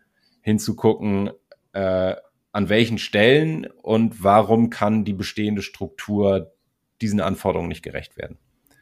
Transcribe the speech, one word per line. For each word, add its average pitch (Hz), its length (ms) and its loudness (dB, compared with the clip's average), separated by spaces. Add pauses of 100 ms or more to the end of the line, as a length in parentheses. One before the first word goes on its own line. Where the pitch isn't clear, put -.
(400)
hinzugucken, 104 880 0 (420)
äh, 92 420 0 (380)
an 101 160 -2
welchen 110 300 2
Stellen 151 680 2
und 110 560 -2
warum 110 480 4
kann 107 340 -2
die 104 100 -4
bestehende 104 480 -4
Struktur 98 920 -2 (480)
diesen 104 200 -2
Anforderungen 90 500 -2
nicht 80 120 -12
gerecht 71 340 -14
werden. - 220 -14 (440)